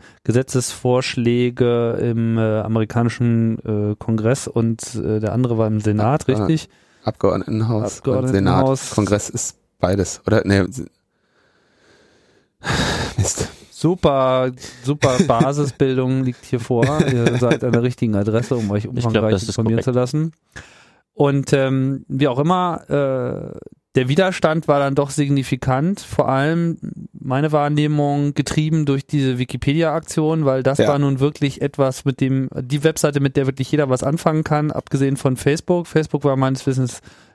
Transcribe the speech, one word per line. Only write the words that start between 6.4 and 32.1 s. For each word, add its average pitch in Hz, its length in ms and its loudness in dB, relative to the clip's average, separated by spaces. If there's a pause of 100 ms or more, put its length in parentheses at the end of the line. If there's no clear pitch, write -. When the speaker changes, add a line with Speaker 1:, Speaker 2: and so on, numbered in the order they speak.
Speaker 2:
Abgeordnetenhaus 110 800 -2
und 107 160 -6
Speaker 1:
Abgeordnetenhaus. 127 840 2
Speaker 2:
Senat. - 140 -12
Kongress 101 360 0
ist - 260 -8 (240)
beides, 92 460 0
oder? 107 180 4
Nee, 98 140 4
s-, 123 260 -2 (1800)
<sighs> - 560 -4
Mist. - 320 -2 (220)
Speaker 1:
Super, 131 840 2 (320)
super 139 340 0
Speaker 2:
<laughs> 175 80 4
Speaker 1:
Basisbildung 131 960 2
liegt 127 220 -4
hier 123 160 -4
vor. 117 240 0 (280)
Ihr 120 260 2
seid 120 260 2
an 120 80 0
der 117 100 2
richtigen 123 320 -2
Adresse, 110 420 0
um 107 140 -2
euch 104 140 -2
Speaker 3:
Ich 104 60 -10
glaub, 120 160 -4
Speaker 1:
umfangreich 107 260 2
Speaker 3:
das 95 100 2
ist - 60 -8
Speaker 1:
informieren 113 320 0
Speaker 3:
korrekt. - 40 -6
Speaker 1:
zu 131 60 0
lassen. 143 420 -2 (840)
Und, 139 380 2
ähm, 135 560 0
wie 139 200 0
auch 123 100 0
immer, 175 500 0
äh, 135 680 -2 (380)
der 127 120 2
Widerstand 165 600 2
war 143 100 6
dann 139 160 2
doch 143 160 0
signifikant, 139 920 0
vor - 280 -2
allem 160 500 0 (340)
meine 143 400 -2
Wahrnehmung 147 800 0
getrieben 156 540 0
durch 139 200 0
diese 131 320 0
Wikipedia-Aktion, 156 1080 0
weil 131 160 2
das 135 160 2
Speaker 2:
Ja. 110 100 4
Speaker 1:
war 143 100 2
nun 139 220 0
wirklich 143 400 0
etwas, 139 460 -2
mit 131 160 -2